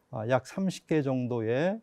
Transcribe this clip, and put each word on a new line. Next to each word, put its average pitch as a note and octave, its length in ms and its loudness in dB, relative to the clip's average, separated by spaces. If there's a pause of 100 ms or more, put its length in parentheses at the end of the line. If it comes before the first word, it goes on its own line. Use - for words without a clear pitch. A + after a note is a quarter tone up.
(120)
아, A2 180 -6
약 C3 180 2
삼십 - 400 -4
개 D#3 140 4
정도의, B2+ 800 0